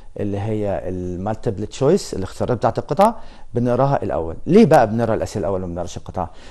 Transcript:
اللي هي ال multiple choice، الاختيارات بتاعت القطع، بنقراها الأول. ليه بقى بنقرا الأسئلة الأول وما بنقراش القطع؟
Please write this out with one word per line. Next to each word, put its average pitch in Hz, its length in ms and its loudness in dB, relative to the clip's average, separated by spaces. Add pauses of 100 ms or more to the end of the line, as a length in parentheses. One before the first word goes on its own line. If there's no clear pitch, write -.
(200)
اللي 101 200 -4
هي 104 460 -2
ال 90 440 -4
multiple 107 500 -6
choice، 160 340 2
الاختيارات 101 440 -2
بتاعت - 220 0
القطع، 196 340 2 (400)
بنقراها 123 500 2
الأول. 82 320 -2 (120)
ليه 208 180 8
بقى 139 240 6
بنقرا 113 240 0
الأسئلة 98 260 -2
الأول 92 240 0
وما 87 100 -6
بنقراش 87 240 -8
القطع؟ - 300 -6 (240)